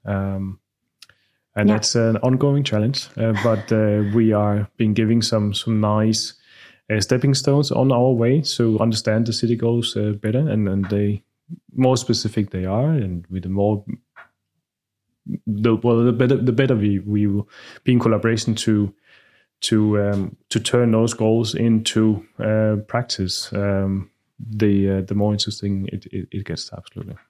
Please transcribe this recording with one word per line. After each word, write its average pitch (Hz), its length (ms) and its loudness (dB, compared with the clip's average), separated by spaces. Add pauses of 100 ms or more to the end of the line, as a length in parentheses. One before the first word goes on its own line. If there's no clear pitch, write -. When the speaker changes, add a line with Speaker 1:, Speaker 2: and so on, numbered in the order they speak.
Speaker 1:
Um, 98 540 -4 (960)
and 104 140 4
Speaker 2:
Yeah. 104 60 4
Speaker 1:
that's 107 200 -2
an 113 220 4
ongoing 139 460 2
challenge, 110 520 -2
uh, 113 180 0 (100)
but, 110 280 0
uh, 107 320 2 (100)
we 113 200 4
are 104 440 0
been 110 160 2
giving 113 280 2
some, 104 320 0
some 110 260 -2
nice, 107 540 0 (560)
uh, 107 100 0
stepping 131 340 2
stones 139 380 2
on 135 200 2
our 127 200 2
way 123 300 2
to 113 380 0
understand 113 480 0
the 117 60 -4
city 117 220 0
goals, 117 400 -2
uh, 104 240 -2
better, 110 200 -2
and, 107 280 0
and 98 220 -2
the 101 320 0 (540)
more 127 220 4
specific 110 520 -2
they 92 160 -6
are, 113 240 0
and 92 400 -2
with 92 140 -8
the 92 60 -8
more, 101 360 0 (1600)
the, 110 300 0
well, 117 280 2
the 123 80 4
better, 127 260 2
the 123 140 0
better 131 240 2
we, 101 240 0
we 104 280 0
will 101 200 -2 (360)
be 127 100 2
in 120 60 4
collaboration 113 560 0
to, 104 380 0 (680)
to, 107 400 2
um, 101 340 -2 (140)
to 110 100 -2
turn 120 320 2
those 113 220 2
goals 110 400 0
into, 110 720 0 (140)
uh, 107 380 0 (100)
practice, - 680 -6
um, 98 560 -2 (300)
the, 104 500 0
uh, 95 120 0
the 98 140 -6
more 104 160 0
interesting 101 640 -6
it, 98 140 -12
it, 95 240 -10
it 101 140 -8
gets. - 280 -12
Absolutely. - 420 -16 (140)